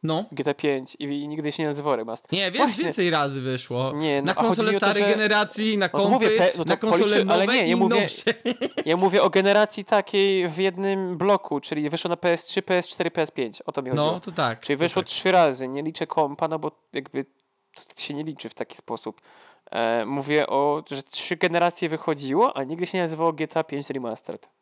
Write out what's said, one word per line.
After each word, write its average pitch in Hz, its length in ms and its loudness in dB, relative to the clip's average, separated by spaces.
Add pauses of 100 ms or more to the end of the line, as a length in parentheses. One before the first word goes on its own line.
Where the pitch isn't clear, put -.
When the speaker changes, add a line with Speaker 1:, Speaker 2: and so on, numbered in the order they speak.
Speaker 1:
No. 160 280 -2
Speaker 2:
G 139 140 -6
T 147 60 0
A - 20 0
pięć 135 460 -2
i, 143 40 -8
i 143 240 -6
nigdy 151 240 -6
się 160 120 -4
nie 151 40 0
nazywało 147 280 -2
remaster. 113 380 -8
Speaker 1:
Nie, 185 180 0
wiem, 269 120 0
Speaker 2:
Właśnie. 247 200 0
Speaker 1:
więcej 175 260 0
razy 143 320 0
wyszło. 127 500 -4
Speaker 2:
Nie, 147 300 0
no, 143 40 -4
Speaker 1:
Na 180 60 0
Speaker 2:
a 190 40 0
chodzi 233 120 2
Speaker 1:
konsole 220 240 2
Speaker 2:
mi 202 60 2
o - 20 0
to, 196 60 0
Speaker 1:
starej 202 180 2
Speaker 2:
że 202 60 2
Speaker 1:
generacji, 208 680 2
na 196 80 2
Speaker 2:
no 170 60 -2
to - 60 -2
Speaker 1:
kompy, 202 160 2
Speaker 2:
mówię, 226 160 4 (100)
pe-, 180 180 4
no 170 60 -2
to 151 60 -2
Speaker 1:
na - 80 2
konsole 220 260 4
Speaker 2:
policzy-, 208 220 4
Speaker 1:
nowe 185 80 2
Speaker 2:
ale 190 140 4
nie, 233 200 2
Speaker 1:
i - 20 2
Speaker 2:
ja 180 80 4
mówię, 226 240 4
Speaker 1:
nowsze. - 320 0 (280)
<laughs> - 240 -4
Speaker 2:
ja 160 120 2
mówię 185 260 4
o 185 60 4
generacji 202 560 4
takiej 196 640 2
w 156 80 -8
jednym 190 600 0
bloku, 185 420 2
czyli 151 300 -4
wyszło 165 200 -4
na 170 80 0
P 180 140 2
S 170 140 0
trzy, - 160 -2
P 185 160 2
S 175 100 0
cztery, - 240 -4
P 170 100 -2
S 151 100 0
pięć. 120 300 -4
O - 100 -8
to 143 100 -2
mi 127 80 -6
chodziło. 151 220 2
Speaker 1:
No, 180 80 -4
to 180 120 -12
tak, 127 280 -2
Speaker 2:
Czyli 143 180 -2
Speaker 1:
to - 60 -10
Speaker 2:
wyszło 175 180 0
Speaker 1:
tak. - 80 -6
Speaker 2:
trzy - 220 2
razy, 139 360 4
nie 139 160 -6
liczę 160 240 -6
kompa, 151 400 0
no 160 120 -4
bo 151 120 -6 (220)
jakby 139 320 -6 (680)
to - 60 -10
się - 120 -8
nie 147 100 -6
liczy 156 260 -10
w - 40 -16
taki - 240 -10
sposób. - 440 -10 (500)
E, 113 340 0
mówię 143 420 0
o, 147 440 0
że 139 120 -8
trzy - 320 -6
generacje 170 540 0
wychodziło, 151 680 0
a 139 60 -4
nigdy 165 220 -6
się 190 120 -6
nie 180 60 0
nazywało 165 300 0
G 151 140 -4
T 160 120 -2
A 160 40 0
pięć 143 260 -6
Remastered. 117 600 -8 (120)